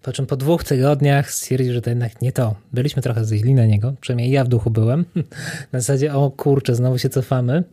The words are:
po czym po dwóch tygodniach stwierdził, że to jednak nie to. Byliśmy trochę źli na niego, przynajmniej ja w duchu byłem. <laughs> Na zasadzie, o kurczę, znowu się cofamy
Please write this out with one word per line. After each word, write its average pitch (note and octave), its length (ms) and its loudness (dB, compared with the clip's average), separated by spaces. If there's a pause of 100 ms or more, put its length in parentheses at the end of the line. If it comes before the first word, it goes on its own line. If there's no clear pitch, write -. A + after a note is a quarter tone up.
po C3 100 -8
czym C3+ 140 -4
po C#3 100 -4
dwóch D#3 280 0
tygodniach C#3 680 2
stwierdził, C3 400 -2
że A#2+ 100 -2
to A#2 80 -4
jednak A#2+ 320 -4
nie B2 100 0
to. A2+ 220 0 (180)
Byliśmy C3 300 -2
trochę A2+ 220 -2
źli A2 300 2
na A#2+ 120 6
niego, A2 340 2
przynajmniej B2 300 -2
ja C3+ 140 2
w B2 40 -2
duchu A#2+ 220 2
byłem. A2+ 340 2 (320)
<laughs> - 360 -12
Na B2+ 80 -4
zasadzie, C#3 340 0
o C#3 160 2
kurczę, C#3 440 0
znowu B2 240 0
się C3+ 100 -2
cofamy C3 640 0